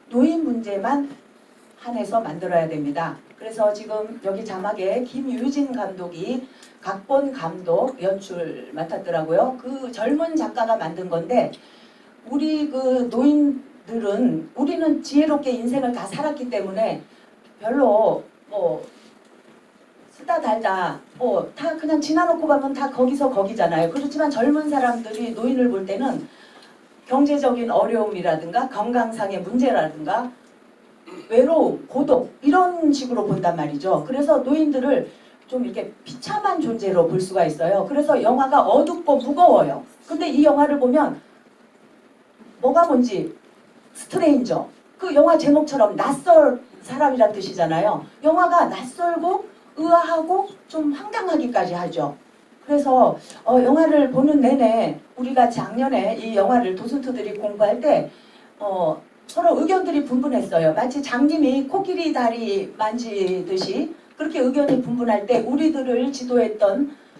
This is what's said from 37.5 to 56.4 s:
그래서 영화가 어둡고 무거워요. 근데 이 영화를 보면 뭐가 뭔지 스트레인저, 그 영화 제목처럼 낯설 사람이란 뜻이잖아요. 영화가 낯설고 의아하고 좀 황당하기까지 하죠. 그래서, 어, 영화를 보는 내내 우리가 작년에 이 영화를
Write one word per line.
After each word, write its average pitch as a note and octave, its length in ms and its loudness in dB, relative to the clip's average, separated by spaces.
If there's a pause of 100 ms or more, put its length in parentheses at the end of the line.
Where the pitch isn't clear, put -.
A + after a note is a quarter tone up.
그래서 D4 340 2
영화가 B3+ 400 4
어둡고 D4 560 2
무거워요. C#4 680 4 (240)
근데 D#4+ 220 -4
이 C#4+ 140 4
영화를 C#4+ 360 4
보면 B3+ 420 2 (1400)
뭐가 D#4 260 4
뭔지 B3 480 0 (580)
스트레인저, C#4 720 0 (300)
그 F4+ 160 -6
영화 D#4+ 240 6
제목처럼 C#4 580 2
낯설 C#4+ 680 4 (200)
사람이란 B3 520 2
뜻이잖아요. F3 720 -2 (180)
영화가 E4+ 420 4
낯설고 E4+ 800 -4 (300)
의아하고 E4+ 720 2 (200)
좀 D4+ 260 -2
황당하기까지 F#4 800 -2
하죠. D3 420 -6 (500)
그래서, C4 520 4 (260)
어, B3 180 4
영화를 D4 500 4
보는 C#4+ 280 4
내내 A3+ 600 2 (180)
우리가 B3 320 2
작년에 A#3 640 -2
이 A3 200 -8
영화를 G3 400 2